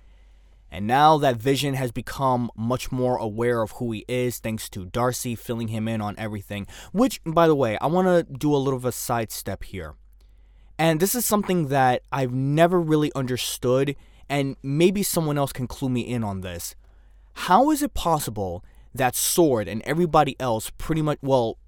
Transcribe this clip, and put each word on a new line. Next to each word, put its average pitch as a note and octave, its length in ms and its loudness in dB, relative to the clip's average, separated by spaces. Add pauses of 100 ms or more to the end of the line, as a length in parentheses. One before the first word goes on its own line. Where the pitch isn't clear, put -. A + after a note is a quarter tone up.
(720)
And G2 160 -6
now D3+ 300 6
that C#3 180 2
Vision C3+ 380 0
has B2+ 180 -4
become B2+ 640 -2
much A#2 340 -4
more B2+ 280 0
aware A#2 440 0
of G#2 100 -4
who A#2+ 200 -6
he G#2+ 160 -8
is, B2 320 -2
thanks A2 300 -6
to F#2 140 -10
Darcy A#2+ 520 -2
filling A#2 320 -6
him A2 180 -4
in A2+ 140 -2
on G#2 180 -6
everything, G2+ 480 -8 (240)
which, B3 340 0
by E3 220 4
the D#3+ 80 6
way, A#2 240 0
I - 80 -2
wanna F3+ 380 2
do C#3 280 -2
a C#3+ 60 2
little C3+ 200 0
of B2 60 -8
a B2 60 -2
sidestep A2+ 720 -6
here. D#2+ 320 -12 (840)
And D#3+ 220 2
this F#3+ 160 0
is A#3+ 100 -2
something F3 440 0
that C3 420 2
I've C3 220 -2
never D3+ 480 4
really D#3 340 2
understood, C3 800 0 (340)
and C#3 320 -2
maybe F3 440 2
someone D3+ 340 0
else C#3 140 0
can B2 160 -6
clue - 200 -6
me B2 120 0
in A#2 240 -4
on G2 160 -6
this. F2+ 340 -10 (600)
How A#3+ 360 4
is C#4+ 100 0
it C#4+ 140 -2
possible G#2+ 680 -2 (280)
that B2 220 0
Sword C3 540 2
and G#2+ 140 -6
everybody D3+ 580 2
else A#2 360 -2
pretty D#3+ 240 -2
much, D3+ 220 0
well, C3 460 2